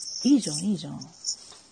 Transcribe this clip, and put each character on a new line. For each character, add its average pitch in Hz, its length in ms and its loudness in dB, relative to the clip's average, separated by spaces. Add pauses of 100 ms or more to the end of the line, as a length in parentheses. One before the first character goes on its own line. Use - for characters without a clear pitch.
(240)
い 277 120 8
い 226 40 6
じ 180 100 -4
ゃ - 40 -4
ん、 - 40 -4
い 196 160 0
い - 20 -4
じ 156 100 -6
ゃ 143 40 -8
ん。 147 100 -10 (720)